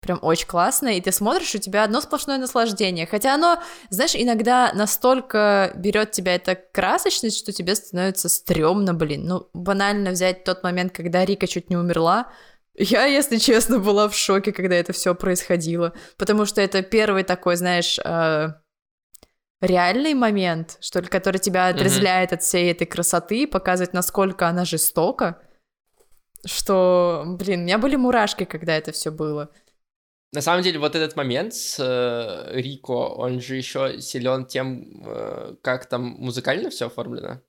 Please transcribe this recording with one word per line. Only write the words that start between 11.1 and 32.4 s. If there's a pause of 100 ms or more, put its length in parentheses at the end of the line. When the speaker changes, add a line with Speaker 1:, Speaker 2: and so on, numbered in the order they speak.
Speaker 1:
Рика
чуть
не
умерла. (500)
Я,
если
честно,
была
в
шоке,
когда
это
всё
происходило. (260)
Потому
что
это
первый
такой,
знаешь,
э, (1120)
реальный
момент,
что
ли,
который
тебя
Speaker 2:
Мгм.
Speaker 1:
отрезвляет
от
всей
этой
красоты
и
показывает,
насколько
она
жестока. (1080)
Что,
блин,
у
меня
были
мурашки,
когда
это
всё
было. (840)
Speaker 2:
На
самом
деле,
вот
этот
момент
с,
э, (100)